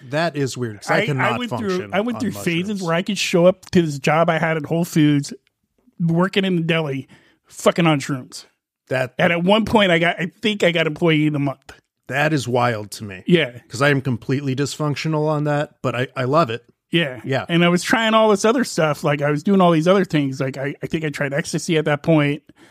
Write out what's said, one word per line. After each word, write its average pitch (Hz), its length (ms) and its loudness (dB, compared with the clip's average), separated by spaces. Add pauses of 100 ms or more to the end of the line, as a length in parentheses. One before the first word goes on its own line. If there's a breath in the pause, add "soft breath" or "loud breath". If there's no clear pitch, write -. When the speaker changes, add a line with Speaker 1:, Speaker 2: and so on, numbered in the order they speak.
Speaker 1:
that 151 260 -2
is 139 220 -4
weird 110 240 -8
'cause - 100 -6
I 165 60 0
Speaker 2:
I, 196 40 0
I - 40 -2
Speaker 1:
cannot 190 340 -2
Speaker 2:
went 247 100 -6
Speaker 1:
function 196 200 -4
Speaker 2:
through, 180 240 -4
I 190 80 0
went 226 160 -4
Speaker 1:
on - 40 -6
Speaker 2:
through 214 120 -4
phases 170 340 -2
Speaker 1:
mushrooms. 196 160 -6
Speaker 2:
where 165 100 0
I 170 100 0
could 196 140 -4
show 175 280 2
up - 260 2
to 180 100 4
this 151 180 -2
job 165 300 2
I 160 80 2
had 160 200 0
at 143 80 -6
Whole 165 200 -2
Foods, 147 480 2 (680)
working 180 440 2
in 185 140 0
the 165 40 0
deli, 160 460 -2 (400 soft breath)
fucking - 400 2
on 151 140 4
shrooms. - 440 -10 (440)
Speaker 1:
That 131 280 -4
Speaker 2:
And 170 140 2
at 170 120 -2
one 208 220 4
point, 202 260 2
I 165 80 4
got, 170 200 0
I 170 80 -4 (140)
think 208 220 -2
I 175 80 4
got 160 160 0
employee 151 400 2
of 151 60 -2
the 143 60 -2
month. 139 320 -6 (360)
Speaker 1:
That 147 260 0
is 123 140 -2
wild 120 440 -2
to - 120 -14
me. 95 220 -14
Speaker 2:
Yeah. 139 320 2 (100)
Speaker 1:
'Cause 113 140 -6
I 143 80 4
am 139 100 2
completely 131 560 -4
dysfunctional 151 720 -4
on 147 180 -2
that, 147 360 -4
but 120 140 -4
I, 123 200 -2
I 127 100 -4
love 139 260 2
it. 120 120 -8 (280)
Speaker 2:
Yeah. 143 340 -2
Speaker 1:
Yeah. 127 240 -2
Speaker 2:
And 170 160 2
I 175 40 4
was 175 120 2
trying 226 320 0
all 220 160 4
this 202 160 2
other 247 180 2
stuff. 156 400 -2
Like, 147 200 0
I 147 80 0
was 147 100 -2
doing 196 180 2
all 175 120 6
these 160 160 2
other 190 180 4
things. 139 340 -2
Like, 135 180 -4
I, 139 260 -6
I - 40 -8
think 160 160 -4
I 156 60 -2
tried 143 240 -4
ecstasy 160 460 -2
at 156 60 -2
that 147 180 0
point. 151 400 2 (260 soft breath)